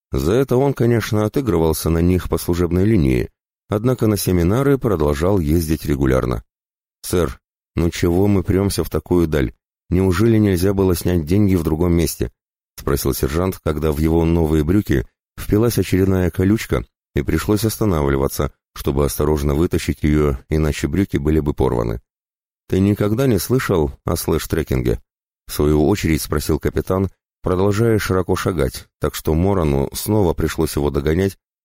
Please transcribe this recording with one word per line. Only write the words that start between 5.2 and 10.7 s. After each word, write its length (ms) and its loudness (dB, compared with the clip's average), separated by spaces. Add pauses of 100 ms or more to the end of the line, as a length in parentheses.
ездить 460 0
регулярно. 600 0 (580)
«Сэр, 380 -2 (340)
ну 160 0
чего 360 0
мы 160 2
прёмся 420 0
в 60 -10
такую 360 0
даль? 260 -2 (380)
Неужели 480 2
нельзя 360 2